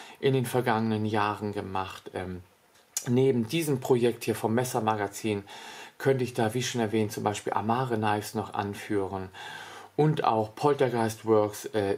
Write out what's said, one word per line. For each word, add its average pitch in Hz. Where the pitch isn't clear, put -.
in 135
den 127
vergangenen 113
Jahren 104
gemacht. 95
Ähm, 90
neben 123
diesem 147
Projekt 120
hier 110
vom 110
Messermagazin 110
könnte 131
ich 120
da, 110
wie 123
schon 120
erwähnt, 107
zum 110
Beispiel 104
Amare 117
Knives 104
noch 104
anführen. 98
Und 151
auch 110
Poltergeist 120
Works, 104
äh, 101